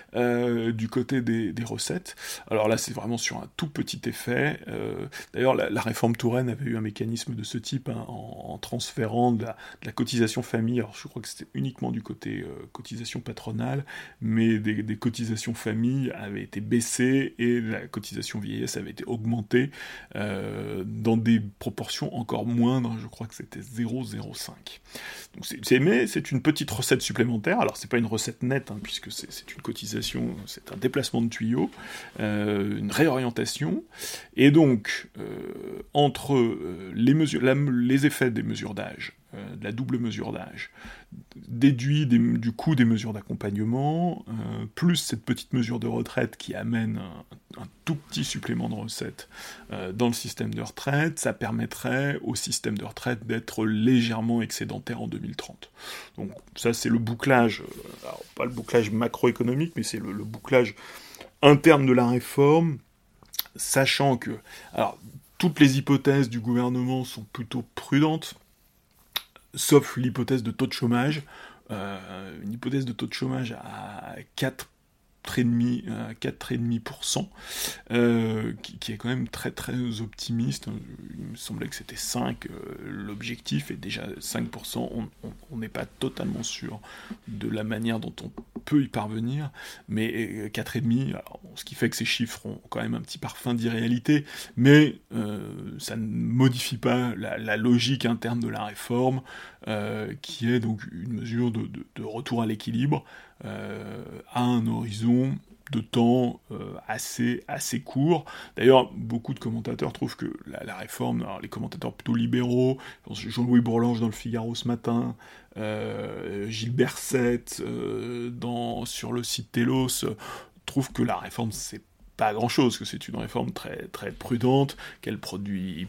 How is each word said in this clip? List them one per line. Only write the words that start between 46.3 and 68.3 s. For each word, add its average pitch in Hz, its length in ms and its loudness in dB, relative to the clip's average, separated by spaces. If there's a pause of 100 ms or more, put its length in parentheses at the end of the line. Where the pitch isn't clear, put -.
qui - 180 -10
amène 113 440 -2
un, - 640 -14
un - 60 -12 (180)
tout 165 100 0
petit - 280 -6
supplément 117 460 -4
de 113 60 -2
recettes, 110 540 -8 (420)
euh, 95 200 -6
dans 117 160 2
le 117 60 2
système 113 400 -6
de 110 80 -6
retraite, 147 580 0
ça 110 140 0
permettrait 123 880 -2
au 123 120 -2
système - 420 -2
de - 80 -6
retraite 113 400 -4
d'être 113 400 -2
légèrement 117 760 4
excédentaire 110 600 -6
en 113 60 -6
deux - 120 -6
mille - 160 -8
trente. - 360 -14 (460)
Donc 104 140 -6 (240)
ça, 117 180 2
c'est - 160 -2
le 117 100 6
bouclage, 117 600 4
euh, - 460 -14
alors, - 160 -12 (120)
pas - 100 -2
le 123 60 -4
bouclage 117 400 2
macroéconomique, 120 840 2
mais 113 80 -2
c'est 110 160 -4
le, 101 120 -6
le 104 120 -6
bouclage 113 520 4 (680)
interne 143 440 10
de 127 80 8
la 123 140 8
réforme, 143 720 4 (800)
sachant 135 600 4
que, - 140 -6 (420)
alors, 104 260 0 (400)
toutes 175 200 2
les 139 180 10
hypothèses 139 520 4
du 117 100 -4
gouvernement 123 640 0
sont 117 300 -10
plutôt 120 300 -6 (100)
prudentes, 156 640 2 (1200)